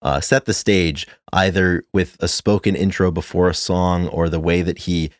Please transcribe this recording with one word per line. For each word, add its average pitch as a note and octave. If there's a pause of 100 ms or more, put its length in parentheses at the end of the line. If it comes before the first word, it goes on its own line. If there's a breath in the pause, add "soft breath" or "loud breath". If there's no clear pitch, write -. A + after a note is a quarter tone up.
uh, C#2
set -
the A2
stage F2 (280 loud breath)
either F#2 (100)
with F#2
a F2+
spoken G#2
intro F#2
before F2
a E2
song F2+
or E2
the D#2+
way F2
that E2+
he E2